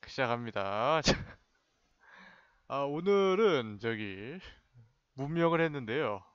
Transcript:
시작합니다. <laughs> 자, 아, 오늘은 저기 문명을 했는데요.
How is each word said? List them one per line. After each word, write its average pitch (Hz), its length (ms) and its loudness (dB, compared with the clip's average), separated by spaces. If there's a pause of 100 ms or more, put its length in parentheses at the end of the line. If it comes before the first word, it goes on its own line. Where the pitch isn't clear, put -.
시작합니다. 117 920 -2
<laughs> - 40 -6
자, - 80 4 (1500)
아, 131 140 -6
오늘은 175 1000 2
저기 107 600 -6 (760)
문명을 165 460 2
했는데요. 127 640 -2 (100)